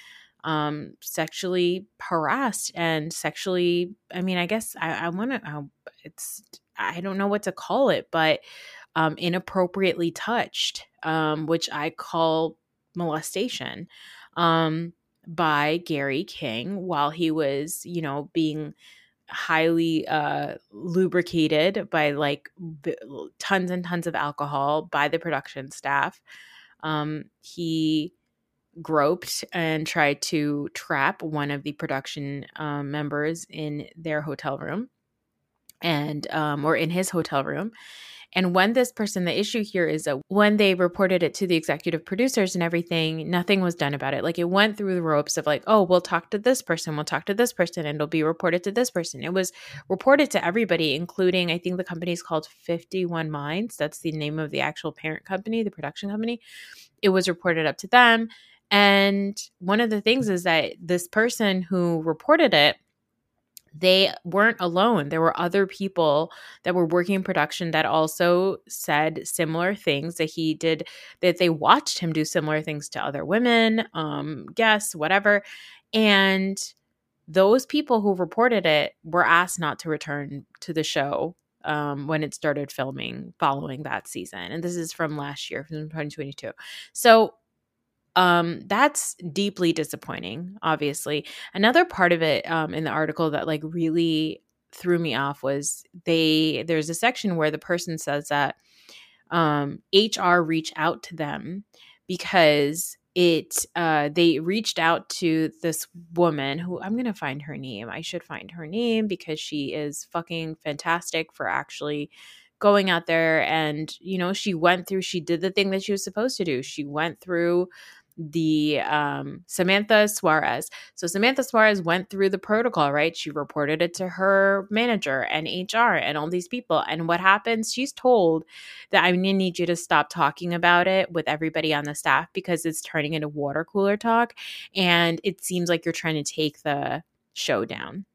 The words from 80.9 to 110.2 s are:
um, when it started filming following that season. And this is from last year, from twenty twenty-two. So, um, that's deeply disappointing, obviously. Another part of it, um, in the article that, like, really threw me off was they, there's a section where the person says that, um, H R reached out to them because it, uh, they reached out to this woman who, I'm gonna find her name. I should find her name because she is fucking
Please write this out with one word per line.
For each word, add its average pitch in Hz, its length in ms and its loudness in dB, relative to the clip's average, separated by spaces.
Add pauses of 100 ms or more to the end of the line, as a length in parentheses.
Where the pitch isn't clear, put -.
um, 147 440 -4
when 156 160 -2
it 147 100 -8
started 143 380 -4
filming - 680 -8
following 143 440 -2
that 131 240 -8
season. - 440 -12
And 165 120 -6
this 175 120 -4
is 165 180 -6
from 151 240 -4
last 143 340 -10
year, 147 140 -8
from 156 240 -10
twenty 156 200 -8
twenty-two. 139 420 -10 (420)
So, 226 400 8 (800)
um, 175 500 4
that's 277 500 2 (160)
deeply 185 420 0
disappointing, 165 920 -8
obviously. 147 640 -2 (260)
Another 247 320 4
part 185 260 2
of 165 120 4
it, 151 260 2
um, 160 240 0
in 156 100 -4
the 151 60 -2
article 156 420 0
that, 147 140 -2
like, 156 180 -2
really 160 800 0 (300)
threw 175 260 0
me 165 160 -2
off 139 300 -2
was 139 400 -4 (220)
they, 156 640 2
there's 160 220 0
a 165 60 -4
section 220 400 0
where 156 160 2
the 156 80 -6
person 175 400 -4
says 147 300 -4
that, 143 260 0 (760)
um, 147 540 0 (100)
H 220 240 4
R 175 240 4
reached 160 360 -2
out 160 260 -2
to - 120 -16
them 156 480 -6 (440)
because 156 920 2 (160)
it, 170 520 2 (100)
uh, 156 380 2
they 165 260 6
reached 196 380 -2
out 170 320 2
to 160 420 0 (120)
this 165 240 -4 (260)
woman 151 460 0
who, 175 200 -8
I'm 202 160 -6
gonna 247 180 -2
find 143 280 -6
her 147 160 -12
name. 120 320 -12
I 143 120 -10
should 170 220 -8
find - 280 -14
her 170 160 -14
name 220 400 0
because 165 320 -6
she 143 340 -6
is 147 380 -6
fucking 165 440 -6